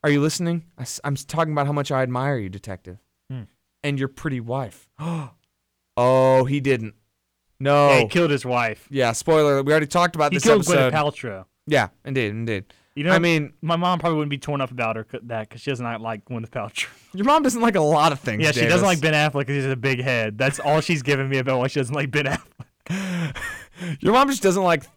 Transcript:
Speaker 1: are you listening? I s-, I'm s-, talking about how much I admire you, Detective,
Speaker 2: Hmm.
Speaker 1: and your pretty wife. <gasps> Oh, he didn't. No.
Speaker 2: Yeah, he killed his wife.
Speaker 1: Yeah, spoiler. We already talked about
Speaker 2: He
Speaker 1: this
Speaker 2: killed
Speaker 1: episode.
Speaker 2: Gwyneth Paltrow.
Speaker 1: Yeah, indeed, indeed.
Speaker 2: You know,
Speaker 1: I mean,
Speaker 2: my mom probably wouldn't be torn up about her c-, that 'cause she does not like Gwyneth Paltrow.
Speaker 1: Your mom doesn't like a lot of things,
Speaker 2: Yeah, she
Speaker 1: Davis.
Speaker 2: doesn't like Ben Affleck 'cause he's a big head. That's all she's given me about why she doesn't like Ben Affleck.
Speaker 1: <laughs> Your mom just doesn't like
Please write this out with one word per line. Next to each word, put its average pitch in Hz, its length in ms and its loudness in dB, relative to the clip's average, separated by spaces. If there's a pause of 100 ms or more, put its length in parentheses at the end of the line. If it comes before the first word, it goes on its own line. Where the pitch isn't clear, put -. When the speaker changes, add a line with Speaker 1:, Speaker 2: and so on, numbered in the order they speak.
Speaker 1:
are 151 60 2
you 143 100 4
listening? 170 440 -2 (140)
I 143 40 -10
s-, - 220 -10
I'm 143 100 -2
s-, - 100 -8
talking 160 280 -2
about 143 140 0
how 143 60 -2
much 147 180 -2
I 131 120 0
admire 127 360 -2
you, 98 100 -6
Detective, 92 500 -14 (320)
Speaker 2:
Hmm. 127 120 -10 (400)
Speaker 1:
and 143 160 -4
your 131 100 -2
pretty 135 320 -6
wife. 117 480 -10 (100)
<gasps> 156 320 -8 (640)
Oh, 131 520 4
he 139 140 -2
didn't. 123 340 -2 (680)
No. 143 300 6
Speaker 2:
Yeah, 135 100 6
he 110 80 0
killed 170 220 2
his 135 160 -2
wife. 120 440 -2
Speaker 1:
Yeah, 127 220 0
spoiler. 147 500 2
We 139 100 -2
already 156 140 4
talked 175 300 0
about 151 160 2
Speaker 2:
He 180 40 0
Speaker 1:
this - 80 -2
Speaker 2:
killed 220 180 6
Speaker 1:
episode. 139 280 4
Speaker 2:
Gwyneth 147 220 0
Paltrow. 98 320 -10 (220)
Speaker 1:
Yeah, 131 220 2 (180)
indeed, 131 240 -2
indeed. 110 340 -4 (300)
Speaker 2:
You 143 100 -6
know, 180 80 0
Speaker 1:
I 185 60 4
mean, 165 420 0
Speaker 2:
my 165 160 -2
mom 180 220 0
probably 160 180 0
wouldn't 147 140 -2
be 143 80 -4
torn 139 240 -4
up 123 80 -6
about 117 260 -4
her 110 160 -10
c-, 123 120 -10
that 113 260 -8
'cause 117 100 -18
she 143 100 -6
does 123 120 -6
not 117 180 -6
like 110 240 -8
Gwyneth 113 240 -10
Paltrow. - 400 -8 (240)
Speaker 1:
Your 202 140 -2
mom 302 160 4
doesn't 233 180 0
like 226 160 2
a 170 60 4
lot 151 280 4
of 135 100 -6
things, 110 220 -4
Speaker 2:
Yeah, 151 100 2
she 120 80 0
Speaker 1:
Davis. 151 120 2
Speaker 2:
doesn't 180 140 4
like 170 160 2
Ben 156 100 2
Affleck 143 340 0
'cause 139 80 -4
he's 135 120 -2
a 135 100 -2
big 127 240 -2
head. 113 380 -2
That's 131 200 0
all 151 220 2
she's 151 220 -2
given 135 260 0
me 135 80 0
about 131 220 0
why 127 80 0
she 139 140 -2
doesn't 127 140 -4
like 139 160 -2
Ben 143 140 0
Affleck. 175 1120 -6 (240)
Speaker 1:
<laughs> 165 400 -10
Your 208 140 2
mom 277 160 4
just 226 120 -4
doesn't 190 200 2
like 170 220 2 (120)